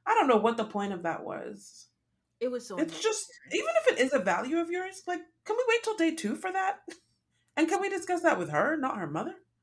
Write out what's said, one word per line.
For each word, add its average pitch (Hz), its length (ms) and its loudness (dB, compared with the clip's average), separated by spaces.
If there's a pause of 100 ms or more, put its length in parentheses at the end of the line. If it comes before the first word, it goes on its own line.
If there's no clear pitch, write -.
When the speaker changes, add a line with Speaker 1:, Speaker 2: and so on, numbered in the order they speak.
Speaker 1:
I 453 80 4
don't 381 140 6
know 233 100 8
what 226 180 2
the 214 80 0
point 202 280 -4
of 175 120 -8
that 165 200 -4
was. - 640 -12 (520)
Speaker 2:
It 247 80 -2
was 247 180 -6
so 190 120 -8
Speaker 1:
It's 311 220 -2
just, - 260 -2
Speaker 2:
unnecessary. - 260 -20
Speaker 1:
even 523 180 0 (140)
if 508 80 6
it - 80 0
is 254 120 2
a 277 80 4
value 196 380 0
of 339 120 -2
yours, 370 360 -6
like, 359 140 -4 (240)
can 427 120 -2
we 508 120 2
wait 453 140 4
till 440 140 -2
day 330 180 2
two 233 220 -4
for 370 160 -6
that? 381 280 -2 (760)
And 320 120 4
can 359 120 2
we 392 80 0
discuss 359 340 -2
that 302 160 4
with 156 120 -4
her, 214 260 2
not 262 220 -2
her 170 80 -4
mother? 214 300 -6 (260)